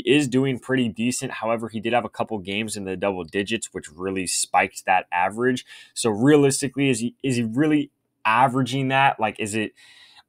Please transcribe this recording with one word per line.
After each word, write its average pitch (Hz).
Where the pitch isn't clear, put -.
is 147
doing 131
pretty 127
decent. 120
However, 113
he 110
did 113
have 120
a -
couple 113
games 101
in 101
the 95
double 92
digits, 101
which 80
really 92
spiked -
that 92
average. 107
So -
realistically, 139
is 120
he, 120
is 131
he 120
really 143
averaging 127
that? 135
Like, 107
is 104
it, 107